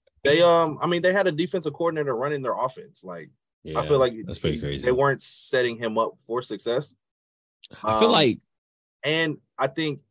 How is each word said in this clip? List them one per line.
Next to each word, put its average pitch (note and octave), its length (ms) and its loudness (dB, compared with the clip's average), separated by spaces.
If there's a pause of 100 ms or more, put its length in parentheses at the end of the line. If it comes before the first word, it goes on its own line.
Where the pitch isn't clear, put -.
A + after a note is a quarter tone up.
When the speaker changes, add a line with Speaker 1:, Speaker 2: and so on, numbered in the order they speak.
(240)
Speaker 1:
they, D3+ 200 4
um, E3+ 380 4
I D3 60 0
mean, F3 140 0
they F3+ 120 4
had G3 120 2
a F3+ 60 2
defensive D#3 420 -4
coordinator D#3 420 -2
running C#3 280 -4
their A2+ 100 -2
offense. A2 500 -6
Like, E2+ 260 -14 (360)
I D#2 40 -10
Speaker 2:
Yeah, D#2 140 -2
Speaker 1:
feel D3 160 2
like B2 140 2 (120)
Speaker 2:
that's - 140 -8
pretty D#2 180 -2
Speaker 1:
he, - 40 -10
Speaker 2:
crazy. C#2+ 240 -6
Speaker 1:
they B2 60 4
weren't C3+ 300 2
setting A#2+ 560 -2
him A2 200 -4
up A2 160 0 (140)
for A#2+ 160 -2
success. A#2 500 -4 (920)
Speaker 2:
I A2 160 2
feel A3+ 100 6
Speaker 1:
Um, - 20 4
Speaker 2:
like D#3 280 4 (640)
Speaker 1:
and D#3 340 -2 (200)
I C3+ 100 0
think D3 440 -4